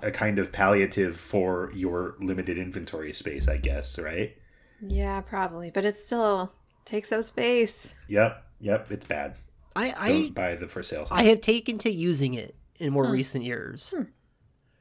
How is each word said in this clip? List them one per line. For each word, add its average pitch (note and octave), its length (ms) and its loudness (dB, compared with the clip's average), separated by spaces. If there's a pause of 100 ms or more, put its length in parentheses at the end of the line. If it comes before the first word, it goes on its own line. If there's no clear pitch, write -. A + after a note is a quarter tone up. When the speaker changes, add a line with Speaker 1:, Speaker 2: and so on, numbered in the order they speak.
Speaker 1:
a G#2+ 100 -2
kind G#2+ 280 0
of F#2 120 0
palliative F#2+ 680 4
for F2+ 580 -2
your F2+ 440 -2
limited F#2 380 -2
inventory E2 560 -8
space, C#2 340 -2
I - 100 2
guess, C2+ 420 -2
right? E2+ 360 -4 (460)
Speaker 2:
Yeah, G3 400 -2
probably. F3 480 -6
But G3 160 0
it G#3 120 0
still G#3 560 0 (320)
takes G#3 260 -6
up A3 140 0
space. A#3+ 680 0 (140)
Speaker 1:
Yep, G#2+ 360 4 (160)
yep, G#2 320 -2
it's - 140 -8
bad. C#2+ 300 -6 (400)
Speaker 3:
I, B3 220 0
I, G3+ 120 0
Speaker 1:
Don't D4+ 240 2
buy F2+ 220 -2
the E2+ 120 -8
for F2+ 140 -8
sale D#2 240 -6
sign. F3+ 140 2
Speaker 3:
I F3+ 40 8
have A3 180 8
taken A3+ 380 2
to A3 120 2
using D#3+ 420 2
it A#2 220 -8 (240)
in C#3 140 0
more C#3 120 4
Speaker 2:
Huh. A#2+ 60 2
Speaker 3:
recent C3 320 0
years. - 520 -6
Speaker 2:
Hmm. D4 80 -2 (760)